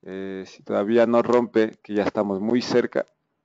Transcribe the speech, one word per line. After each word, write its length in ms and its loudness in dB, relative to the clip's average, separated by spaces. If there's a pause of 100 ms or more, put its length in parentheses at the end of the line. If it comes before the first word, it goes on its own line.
eh, 440 -12
si 160 -20
todavía 440 2
no 160 2
rompe, 600 0
que 120 -12
ya 80 0
estamos 380 -2
muy 220 0
cerca, 440 -2 (380)